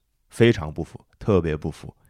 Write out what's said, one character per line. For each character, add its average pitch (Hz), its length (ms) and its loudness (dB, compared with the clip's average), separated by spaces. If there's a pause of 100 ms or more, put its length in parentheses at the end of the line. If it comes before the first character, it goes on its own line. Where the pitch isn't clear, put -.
(300)
非 117 220 4
常 78 220 -4
不 82 100 -6
服， - 160 -16 (180)
特 101 220 2
别 80 160 -2
不 76 160 -6
服， - 240 -16 (140)